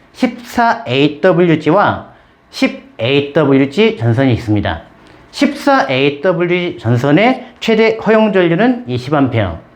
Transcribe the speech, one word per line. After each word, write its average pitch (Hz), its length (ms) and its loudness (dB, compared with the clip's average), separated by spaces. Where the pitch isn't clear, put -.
십사 - 760 -2
에이더블유지와 151 1200 0
십 - 360 -4
에이더블유지 139 1000 2
전선이 117 360 0
있습니다. 101 480 -2
십사 277 580 0
에이더블유지 170 920 -2
전선의 147 680 0
최대 220 380 0
허용 220 340 2
전류는 190 560 0
이십 123 260 -6
암페어, 117 440 0